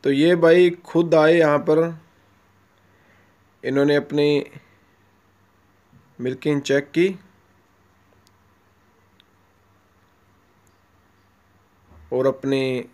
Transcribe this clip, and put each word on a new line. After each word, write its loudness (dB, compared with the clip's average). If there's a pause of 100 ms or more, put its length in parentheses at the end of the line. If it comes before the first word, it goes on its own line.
तो -2
ये 2
भाई 4
खुद -2
आए 4
यहाँ 2
पर, -2 (1700)
इन्होंने 0
अपनी -2 (1800)
मिल्किंग -4
चेक -2
की -4 (4000)
और -2
अपनी -4